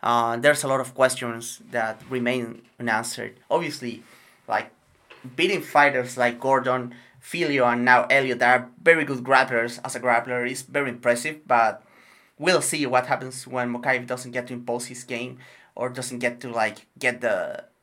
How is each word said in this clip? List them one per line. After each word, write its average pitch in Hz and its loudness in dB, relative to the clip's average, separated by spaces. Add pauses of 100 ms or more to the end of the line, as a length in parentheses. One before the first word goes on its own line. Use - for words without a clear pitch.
Uh, 117 2
there's 143 2
a 139 -2
lot 135 2
of 127 -8
questions 127 0 (100)
that 110 -4
remain 120 -2 (160)
unanswered. 117 -4 (120)
Obviously, 143 -4 (460)
like, 110 -4 (680)
beating 175 0
fighters 131 2
like 120 0
Gordon, 127 0 (280)
Filho, 143 0
and 120 0
now 123 6
Elliott 131 2
that 123 6
are 123 -12 (120)
very 165 6
good 139 -4
grapplers 123 2
as 143 -8
a 113 -6
grappler 123 0
is 135 -8
very 139 -4
impressive, 123 -2
but 117 2 (560)
we'll 160 2
see 147 -2
what 127 2
happens 131 -4
when 123 -4
Mokaev 123 -2
doesn't 123 -8
get 123 -6
to 127 -10
impose 120 -6
his 120 -14
game 127 -10 (360)
or 127 -4
doesn't 123 -10
get 120 -4
to, 127 -10
like, 110 -4 (120)
get 120 -2
the 95 -4 (180)